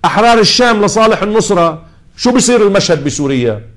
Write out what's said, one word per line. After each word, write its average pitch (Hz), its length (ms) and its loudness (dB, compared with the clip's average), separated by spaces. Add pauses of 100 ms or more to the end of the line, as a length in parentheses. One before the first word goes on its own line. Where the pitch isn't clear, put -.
أحرار 226 340 2
الشام 220 460 2
لصالح 220 380 0
النصرة، 180 580 -2 (360)
شو 247 140 0
بصير 240 360 2
المشهد 185 360 0
بسوريا؟ 127 580 -4 (160)